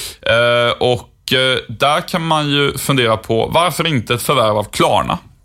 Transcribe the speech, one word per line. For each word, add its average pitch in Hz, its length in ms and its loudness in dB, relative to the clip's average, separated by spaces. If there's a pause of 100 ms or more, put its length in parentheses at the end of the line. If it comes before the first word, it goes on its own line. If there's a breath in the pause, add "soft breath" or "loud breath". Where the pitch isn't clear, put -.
(220 loud breath)
Eh, 120 480 2
och, - 640 -4
eh, 131 260 2 (100)
där 143 400 0
kan - 180 -4
man 151 240 0
ju 143 280 0
fundera 120 380 2
på, 113 380 -2
varför 165 320 0
inte 127 280 -2
ett 117 80 -4
förvärv 113 360 2
av 104 60 0
Klarna? 110 540 0 (260)